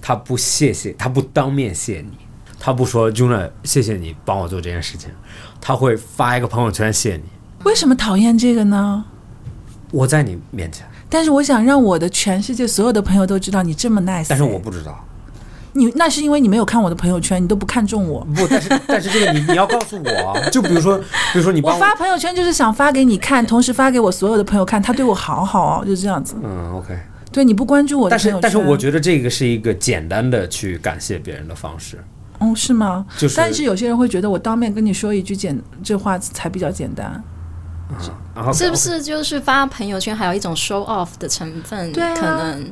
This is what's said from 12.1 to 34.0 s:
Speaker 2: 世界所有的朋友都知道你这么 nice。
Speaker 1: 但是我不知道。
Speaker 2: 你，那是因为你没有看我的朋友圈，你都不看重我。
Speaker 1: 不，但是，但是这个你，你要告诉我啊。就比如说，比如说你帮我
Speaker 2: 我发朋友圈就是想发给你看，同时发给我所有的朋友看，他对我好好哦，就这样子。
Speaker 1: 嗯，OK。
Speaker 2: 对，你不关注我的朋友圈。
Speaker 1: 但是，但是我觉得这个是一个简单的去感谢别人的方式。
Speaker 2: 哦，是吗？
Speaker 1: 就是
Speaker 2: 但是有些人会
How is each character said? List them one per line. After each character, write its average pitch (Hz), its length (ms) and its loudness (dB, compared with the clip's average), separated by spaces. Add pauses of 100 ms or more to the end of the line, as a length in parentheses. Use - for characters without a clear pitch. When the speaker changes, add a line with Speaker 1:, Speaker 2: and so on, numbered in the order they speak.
Speaker 2:
世 226 140 -4
界 247 100 -2
所 202 200 0
有 240 80 4
的 214 100 2
朋 190 140 2
友 190 100 4
都 196 100 0
知 190 140 -4
道 196 140 0
你 160 100 -2
这 233 160 -2
么 214 120 4
nice。 175 260 -2
Speaker 1:
但 139 100 0
是 143 60 4
我 110 120 0
不 92 140 -8
知 85 140 -8
道。 73 200 -14 (680)
Speaker 2:
你， 240 240 4
那 330 120 4
是 294 140 0
因 294 80 2
为 294 100 4
你 240 80 6
没 196 80 4
有 226 80 4
看 220 160 2
我 196 80 4
的 170 60 0
朋 175 160 0
友 180 100 0
圈， 180 220 0
你 175 60 0
都 208 80 2
不 202 100 -4
看 226 200 0
重 202 220 -2
我。 139 160 -6 (120)
Speaker 1:
不， 185 120 2
但 269 140 4
是， 247 240 2
但 240 160 0
是 190 80 -6
这 202 160 4
个 180 60 2
你， 151 160 2
你 180 60 4
要 185 120 4
告 240 140 0
诉 208 220 -8
我 98 300 -2
啊。 139 180 -2
就 254 120 2
比 170 100 2
如 170 80 4
说， 190 160 4 (360)
比 180 60 2
如 175 40 4
说 180 100 4
你 160 80 2
帮 151 120 2
我 175 40 2
Speaker 2:
我 175 40 0
发 415 160 4
朋 339 100 -2
友 370 100 2
圈 339 180 -4
就 359 80 0
是 349 100 2
想 226 200 2
发 285 180 2
给 269 140 4
你 220 140 4
看， 247 260 2
同 233 180 4
时 247 100 2
发 262 180 4
给 254 100 2
我 208 100 4
所 190 200 0
有 226 60 2
的 208 80 4
朋 202 120 0
友 190 80 4
看， 208 160 0
他 202 120 0
对 262 120 2
我 226 100 4
好 160 300 -2
好 165 360 2
哦， 202 40 -8
就 196 100 0
这 190 120 -2
样 180 160 0
子。 - 200 -8
Speaker 1:
嗯， 90 320 -6
OK。 90 240 -8 (320)
Speaker 2:
对， 269 140 2
你 240 80 8
不 214 120 2
关 285 220 4
注 285 140 0
我 208 80 4
的 233 80 4
朋 196 100 -2
友 214 60 4
圈。 190 80 -2
Speaker 1:
但 220 100 2
是， 185 60 2
但 214 80 4
是 143 60 4
我 143 60 6
觉 135 140 0
得 151 80 2
这 160 220 4
个 123 80 0
是 123 180 0
一 117 120 2
个 110 160 0
简 90 320 -2
单 107 220 0
的 107 200 0
去 90 300 -6
感 82 220 -6
谢 92 180 -6
别 76 160 -10
人 73 120 -12
的 80 80 -12
方 78 240 -12
式。 - 240 -16 (360)
Speaker 2:
哦， 220 160 2
是 240 180 0
吗？ 196 320 0 (120)
Speaker 1:
就 147 120 2
是 - 80 -2
Speaker 2:
但 330 160 2
是 311 120 -2
有 220 100 2
些 208 140 -2
人 233 80 0
会 247 120 4